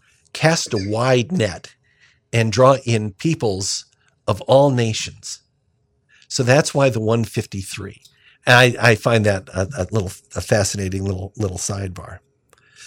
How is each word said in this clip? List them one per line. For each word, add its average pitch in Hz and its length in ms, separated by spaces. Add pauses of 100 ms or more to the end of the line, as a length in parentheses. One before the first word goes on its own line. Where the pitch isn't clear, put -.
(320)
cast - 400
a 101 160
wide 123 420
net 107 440 (580)
and 113 200
draw 127 340
in 107 260
peoples 113 720 (420)
of 101 160
all 139 280
nations. - 680 (880)
So - 140
that's 127 300
why 139 180
the 113 100
one 113 240
fifty-three. - 800 (440)
And 123 320
I, 117 120
I 113 40
find 113 320
that 98 220
a, 92 280
a 92 140
little, 104 220 (240)
a 92 40
fascinating 95 640
little, 95 320
little 92 220
sidebar. 98 600 (680)